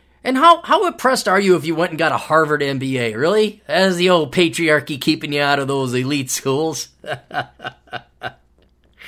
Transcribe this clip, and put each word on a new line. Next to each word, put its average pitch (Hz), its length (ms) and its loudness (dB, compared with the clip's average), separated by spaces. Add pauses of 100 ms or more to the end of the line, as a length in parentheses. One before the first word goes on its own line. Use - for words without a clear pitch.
(240)
And 262 140 -2
how, 330 240 6
how 349 240 0
oppressed 262 420 -2
are 190 120 4
you 190 160 4
if 147 100 -2
you 165 80 -4
went 165 180 -2
and 160 60 -10
got 156 140 0
a 123 60 0
Harvard 151 440 0
M 139 180 -2
B 131 200 -4
A? 117 160 -2
Really? 202 500 0
That's 180 300 2
the 180 140 2
old 160 260 2
patriarchy 156 640 0
keeping 151 340 -2
you 143 80 0
out 143 180 2
of 135 100 -4
those 135 240 -2
elite 131 360 -2
schools. 147 640 -4
<laughs> - 60 -20 (2000)